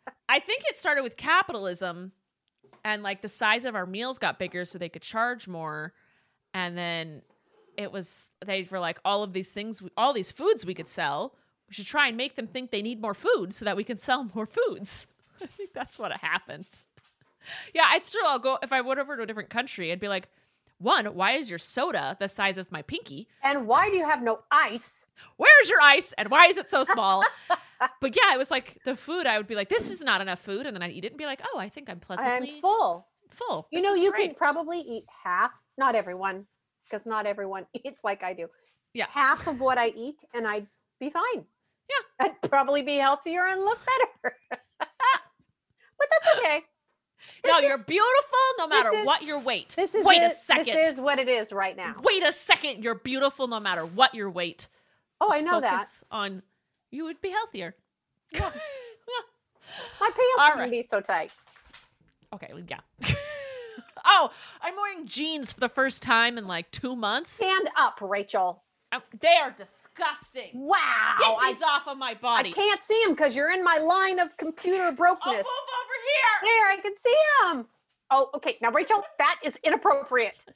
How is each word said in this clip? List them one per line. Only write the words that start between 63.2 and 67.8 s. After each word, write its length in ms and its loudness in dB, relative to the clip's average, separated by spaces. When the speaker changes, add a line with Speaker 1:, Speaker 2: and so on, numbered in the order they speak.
Speaker 1:
Oh, 220 6
I'm 140 -8
wearing 320 -8
jeans 440 -6
for 80 -12
the 80 0
first 340 -2
time 360 2
in, 100 -12
like, 240 -8
two 240 -8
months. 360 -4
Speaker 2:
Stand 440 0
up, 240 2